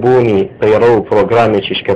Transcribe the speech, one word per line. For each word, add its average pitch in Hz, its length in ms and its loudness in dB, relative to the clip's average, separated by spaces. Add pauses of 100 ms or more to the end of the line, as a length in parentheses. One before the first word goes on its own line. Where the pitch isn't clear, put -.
بوونی 120 480 0 (100)
پەیڕە 107 320 2
و 107 180 0
پرۆگرامێکیش 101 760 0
کە 101 80 0